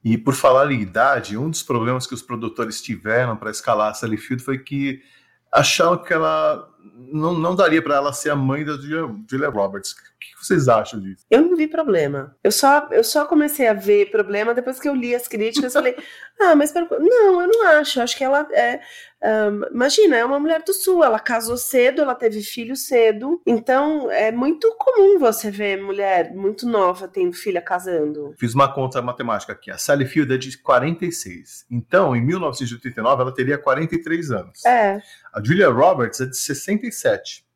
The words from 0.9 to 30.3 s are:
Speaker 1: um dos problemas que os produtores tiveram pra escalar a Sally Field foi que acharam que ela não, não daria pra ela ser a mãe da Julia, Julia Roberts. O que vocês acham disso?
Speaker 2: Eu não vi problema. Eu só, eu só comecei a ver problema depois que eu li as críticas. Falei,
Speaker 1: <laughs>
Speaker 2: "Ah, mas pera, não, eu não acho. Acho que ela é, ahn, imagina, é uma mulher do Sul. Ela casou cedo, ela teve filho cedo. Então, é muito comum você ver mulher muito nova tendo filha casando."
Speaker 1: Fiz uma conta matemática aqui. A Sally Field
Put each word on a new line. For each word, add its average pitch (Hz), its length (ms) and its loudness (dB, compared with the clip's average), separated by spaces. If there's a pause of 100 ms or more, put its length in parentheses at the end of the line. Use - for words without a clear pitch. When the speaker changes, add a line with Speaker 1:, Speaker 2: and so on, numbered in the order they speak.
Speaker 1:
um 147 120 -4
dos 156 120 -6
problemas 123 460 -2
que 131 60 -10
os 113 80 -12
produtores 113 600 -8
tiveram 110 540 -2
pra 107 160 -10
escalar 107 400 0
a - 20 -14
Sally 110 240 -6
Field 127 260 -8
foi 135 160 -6
que 139 420 -6 (500)
acharam 170 500 2
que - 120 -4
ela 156 540 0 (440)
não, 156 260 -2
não 170 180 -2
daria 160 260 4
pra 147 140 0
ela 139 180 0
ser - 160 -6
a 147 60 0
mãe 139 280 -2
da 147 100 -6
Julia, 147 400 -8 (160)
Julia 139 200 -4
Roberts. 98 440 -4 (260)
O - 200 -20
que - 60 -16
vocês 151 220 2
acham 110 320 2
disso? 95 320 -14
Speaker 2:
Eu 247 100 8
não 349 140 4
vi 311 100 0
problema. 170 760 -2
Eu 202 80 2
só, 285 400 2
eu 226 140 4
só 294 200 0
comecei 294 420 2
a 220 60 4
ver 202 380 2
problema 208 420 -2
depois 254 240 -4
que 294 120 -4
eu 285 40 -2
li 240 220 -2
as 240 140 -8
críticas. 233 420 -4
Falei, 254 240 0 (240)
Speaker 1:
<laughs> - 220 -20
Speaker 2:
"Ah, 349 140 6
mas 294 180 2
pera, 339 120 0 (140)
não, 392 420 6
eu 359 60 0
não 440 200 4 (120)
acho. 285 220 -2
Acho 240 160 -4
que 269 60 -4
ela 277 280 2
é, 240 300 0 (420)
ahn, 214 380 0 (100)
imagina, 277 460 4
é 233 80 2
uma 277 120 -2
mulher 320 240 0
do 381 120 -4
Sul. 359 320 2
Ela 220 140 2
casou 233 360 -4
cedo, 262 460 0
ela 262 140 0
teve 220 260 -2
filho 233 340 -10
cedo. 240 720 0
Então, 262 640 0
é 196 180 0
muito 311 480 -2
comum 403 400 4
você 226 320 0
ver 196 320 -4
mulher 196 540 0
muito 208 320 -4
nova 190 400 0
tendo 180 240 -2
filha 175 300 -6
casando." 160 760 -4
Speaker 1:
Fiz 117 160 -4
uma 135 200 2
conta 131 280 -4
matemática 120 520 -6
aqui. - 180 -18
A 92 60 -14
Sally 143 280 0
Field 131 280 0